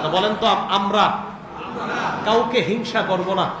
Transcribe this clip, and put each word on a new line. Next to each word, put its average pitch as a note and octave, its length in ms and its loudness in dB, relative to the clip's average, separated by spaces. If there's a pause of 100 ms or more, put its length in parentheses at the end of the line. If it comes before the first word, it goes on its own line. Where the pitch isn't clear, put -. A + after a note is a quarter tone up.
তা D#3 60 -2
বলেন F#3+ 220 2 (100)
তো, A3+ 60 2
আম-, G3 220 2
আমরা G3+ 480 2 (1080)
কাউকে A#3 360 2
হিংসা A3 400 0
করব F#3 320 0
না F3+ 160 0 (100)